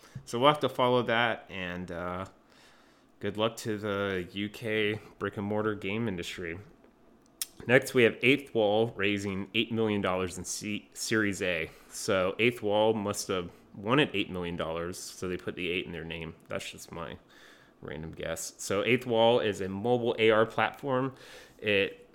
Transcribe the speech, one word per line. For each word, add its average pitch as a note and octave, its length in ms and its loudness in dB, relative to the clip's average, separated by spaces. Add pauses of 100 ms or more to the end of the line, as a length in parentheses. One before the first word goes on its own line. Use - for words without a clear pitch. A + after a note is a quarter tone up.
(260)
So A#2 140 -4
we'll C3+ 100 6
have D3 120 2
to C#3 80 0
follow B2 340 2
that, A2+ 460 0
and, F2+ 420 -6
uh, F2+ 340 -6 (920)
good G2+ 160 -6
luck A2+ 220 0
to G#2+ 200 -4
the G2 540 -2
U G2+ 160 -6
K G#2+ 520 -2 (200)
brick G2 180 -4
and G2+ 80 -4
mortar G#2 300 0
game G#2+ 320 -4
industry. F2 500 -6 (1080)
Next, C3 280 6
we B2 100 8
have A2 180 6
Eighth C#3 320 4
Wall A2 420 4
raising G2 580 -2
eight A2+ 180 0
million A2 300 2
dollars F#2 360 -2
in F2+ 80 -10
C-, - 480 -8
Series G2+ 480 0
A. F2+ 280 -2 (200)
So F#2+ 500 0
Eighth A#2+ 220 2
Wall G#2+ 320 4
must G#2 340 -2
have F2+ 220 -2 (260)
wanted A#2 380 2
eight G2 160 -2
million F2 260 -6
dollars, E2 420 -4
so - 300 -10
they F2+ 100 -4
put G2 180 -8
the F2+ 140 -4
eight F2+ 160 -2
in E2+ 60 -12
their D#2+ 140 -10
name. E2 300 -10 (120)
That's - 240 -8
just - 200 -18
my E2 240 -10 (680)
random D#2+ 300 -10
guess. E2 460 -8
So G2+ 260 0
Eighth A#2+ 220 2
Wall A#2 340 4
is G2 220 -2
a F#2 60 -4
mobile A#2 500 0
A A2 120 6
R A2 160 6
platform. B2+ 680 -2 (440)
It G2+ 460 2 (120)